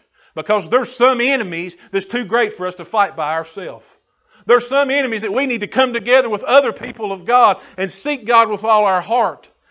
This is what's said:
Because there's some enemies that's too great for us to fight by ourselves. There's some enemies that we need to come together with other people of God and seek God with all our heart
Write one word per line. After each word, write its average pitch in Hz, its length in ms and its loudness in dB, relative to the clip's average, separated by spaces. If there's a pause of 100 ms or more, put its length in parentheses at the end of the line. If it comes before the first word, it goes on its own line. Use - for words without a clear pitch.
(340)
Because 170 340 -2
there's 240 220 2
some 247 300 2
enemies 185 560 -4 (160)
that's 190 140 -2
too 240 180 -6
great 220 320 0
for 180 100 -6
us 180 100 -6
to 175 80 -14
fight 196 320 0
by 156 180 -2
ourselves. 160 520 -10 (600)
There's 240 200 4
some 269 240 0
enemies 254 320 -2
that 202 100 -6
we 269 140 0
need 240 140 -4
to 196 80 -6
come 254 240 0
together 240 360 2
with 214 140 -4
other 262 300 4
people 226 400 -10
of 180 140 -8
God 233 360 4 (140)
and 185 160 -4
seek 269 340 -6
God 226 240 4
with 208 140 -6
all 214 220 4
our 185 140 2
heart 190 480 -2 (220)